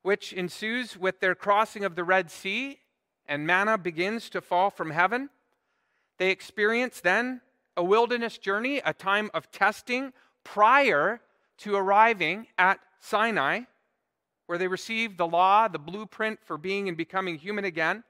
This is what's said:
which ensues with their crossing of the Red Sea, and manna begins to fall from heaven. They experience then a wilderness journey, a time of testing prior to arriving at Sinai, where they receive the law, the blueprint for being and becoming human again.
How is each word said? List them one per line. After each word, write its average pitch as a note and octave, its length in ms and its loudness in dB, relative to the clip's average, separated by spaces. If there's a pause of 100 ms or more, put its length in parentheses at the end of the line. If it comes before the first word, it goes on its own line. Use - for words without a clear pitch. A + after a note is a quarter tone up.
which G3+ 300 -2
ensues G#3+ 640 -6
with F#3 240 -4
their F#3 160 0
crossing G#3 480 0
of F3+ 140 -4
the F3+ 80 -4
Red F#3 260 2
Sea, B3+ 480 -8 (460)
and D3 220 -4
manna G3+ 300 2
begins F#3 520 -4
to F#3 120 -6
fall F#3 280 2
from E3+ 220 -6
heaven. F#3+ 380 0 (880)
They F#3 120 0
experience A3+ 720 -2
then A#3+ 400 0 (380)
a F3 40 0
wilderness A#3 560 2
journey, A#3+ 460 -4
a D#3 100 -2
time G3+ 400 -2
of D#3+ 160 -8
testing B3 600 -2 (320)
prior G#3+ 800 4 (380)
to G3+ 160 -4
arriving G3 720 4 (100)
at F#3 240 2 (180)
Sinai, G#3 600 0 (840)
where F3 120 -6
they F#3 100 -2
receive A3 480 -6
the E3+ 100 0
law, F#3+ 440 4
the E3 100 -6
blueprint G#3+ 640 -8
for D#3+ 140 -8
being F#3+ 320 -6
and E3+ 80 -8
becoming F3+ 400 -4
human G3 260 -8
again. F3 460 -2